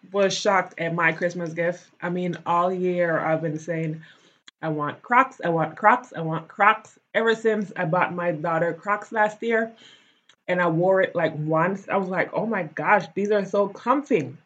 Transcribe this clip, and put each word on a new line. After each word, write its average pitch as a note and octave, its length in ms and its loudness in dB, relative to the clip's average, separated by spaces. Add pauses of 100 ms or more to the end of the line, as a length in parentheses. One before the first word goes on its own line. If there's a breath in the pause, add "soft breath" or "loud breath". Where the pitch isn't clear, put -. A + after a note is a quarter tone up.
(100)
was F#3+ 260 2
shocked G3 420 2
at E3 140 -2
my E3 200 2
Christmas F3 420 -4
gift. E3+ 340 -4 (140)
I F3 80 -4
mean, F3+ 340 -2
all F3 260 2
year F3 480 0
I've D#3+ 220 0
been D#3 180 -4
saying, D#3+ 440 -6 (580 loud breath)
"I D#3+ 80 -6
want D3 320 -4
Crocs, B3+ 420 0
I E3+ 60 -2
want D#3+ 280 -2
Crocs, A#3+ 380 2
I - 60 -8
want D#3+ 280 -6
Crocs." - 500 2 (160)
Ever A3+ 220 4
since A3 400 -2
I F3+ 80 -2
bought E3+ 280 0
my F3 200 -2
daughter E3 420 -2
Crocs G#3 380 -4
last G#3+ 300 0
year, A3+ 300 0 (760 soft breath)
and F3+ 120 0
I F3 60 2
wore F3+ 340 4
it, - 140 0
like, E3 220 0
once, D#3+ 520 0
I - 80 0
was G3 120 -2
like, F3+ 260 -2
"Oh F3 100 -2
my G#3 200 -2
gosh, E3+ 400 2 (100)
these G3+ 160 -2
are G3+ 140 2
so G3+ 240 0
comfy." G#3 760 -2